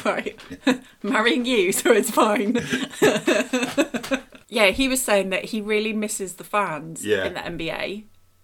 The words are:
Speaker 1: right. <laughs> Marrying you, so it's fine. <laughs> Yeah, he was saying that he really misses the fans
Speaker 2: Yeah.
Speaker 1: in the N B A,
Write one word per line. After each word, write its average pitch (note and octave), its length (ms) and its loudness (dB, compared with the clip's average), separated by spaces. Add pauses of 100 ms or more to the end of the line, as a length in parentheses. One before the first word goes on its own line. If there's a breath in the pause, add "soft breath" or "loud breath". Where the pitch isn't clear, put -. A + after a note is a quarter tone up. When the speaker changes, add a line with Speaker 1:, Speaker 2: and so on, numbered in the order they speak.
Speaker 1:
right. - 360 -4 (260)
<laughs> - 380 -2
Marrying A#3+ 420 2
you, G#3 260 2
so C#4 200 4
it's A3 180 4
fine. G#3+ 480 2 (420)
<laughs> B3+ 1200 0 (300)
Yeah, G#3 220 4
he B3+ 180 0
was B3+ 120 0
saying G3 280 2
that F#3+ 160 -2
he G#3+ 160 -4
really G#3+ 320 -2
misses G#3 400 -4
the F3+ 100 -16
fans E3 640 -4
Speaker 2:
Yeah. G3+ 200 2
Speaker 1:
in - 100 -4
the - 100 -8
N E3+ 100 -8
B E3 160 -6
A, G3+ 320 -6 (400)